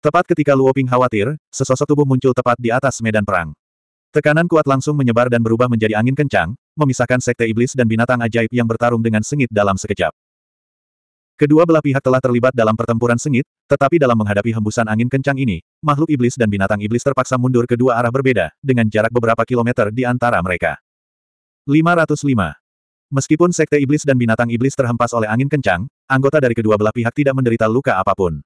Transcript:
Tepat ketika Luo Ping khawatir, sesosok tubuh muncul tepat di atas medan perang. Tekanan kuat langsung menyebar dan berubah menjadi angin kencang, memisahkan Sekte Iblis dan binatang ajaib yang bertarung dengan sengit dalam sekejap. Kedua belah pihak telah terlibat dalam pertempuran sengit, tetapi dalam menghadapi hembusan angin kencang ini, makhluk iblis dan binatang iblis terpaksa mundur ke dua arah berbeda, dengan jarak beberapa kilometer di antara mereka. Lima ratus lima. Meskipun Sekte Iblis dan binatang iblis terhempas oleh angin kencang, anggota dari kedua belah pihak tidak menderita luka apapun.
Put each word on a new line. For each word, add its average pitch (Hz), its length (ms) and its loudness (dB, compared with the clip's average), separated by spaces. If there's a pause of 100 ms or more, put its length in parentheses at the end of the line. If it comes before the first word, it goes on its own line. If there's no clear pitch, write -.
Tepat 170 240 0
ketika 143 320 2
Luo 131 160 4
Ping 131 160 -2
khawatir, 123 480 0 (160)
sesosok 131 320 -2
tubuh 147 160 2
muncul 131 320 2
tepat 123 240 0
di 117 160 -2
atas 131 240 -2
medan 107 240 0
perang. 87 320 -4 (560)
Tekanan 151 400 2
kuat 156 160 2
langsung 139 320 0
menyebar 123 320 2
dan 120 80 2
berubah 113 320 0
menjadi 110 320 0
angin 135 160 0
kencang, 104 400 -2 (160)
memisahkan 127 480 0
Sekte 117 240 -2
Iblis 113 320 -2
dan 120 80 2
binatang 120 400 0
ajaib 113 240 -2
yang 120 160 0
bertarung 113 400 0
dengan 107 160 0
sengit 135 320 -2
dalam 101 240 2
sekejap. 95 320 -4 (1300)
Kedua 151 320 4
belah 160 160 2
pihak 139 160 0
telah 131 160 0
terlibat 123 400 0
dalam 110 160 2
pertempuran 117 480 0
sengit, 131 240 -2 (240)
tetapi 143 320 2
dalam 123 160 2
menghadapi 107 400 -2
hembusan 110 320 -2
angin 110 160 -2
kencang 135 320 -2
ini, 127 240 -4 (240)
makhluk 147 240 0
iblis 123 240 0
dan 113 160 0
binatang 101 320 -2
iblis 107 240 -4
terpaksa 131 320 0
mundur 123 320 0
ke 123 80 0
dua 120 240 2
arah 120 80 0
berbeda, 120 560 -2
dengan 120 240 2
jarak 107 240 0
beberapa 117 320 0
kilometer 120 480 -2
di 123 160 -4
antara 120 320 0
mereka. 85 400 -4 (880)
Lima 160 240 2
ratus 156 320 0
lima. 104 320 0 (560)
Meskipun 156 400 2
Sekte 151 240 0
Iblis 143 320 0
dan 135 80 2
binatang 117 320 0
iblis 120 240 -2
terhempas 120 400 -2
oleh 113 160 0
angin 127 240 -2
kencang, 107 320 -2 (240)
anggota 139 320 2
dari 120 160 0
kedua 107 240 0
belah 107 140 0
pihak 117 180 -2
tidak 139 240 0
menderita 113 320 0
luka 113 320 0
apapun. 90 460 -2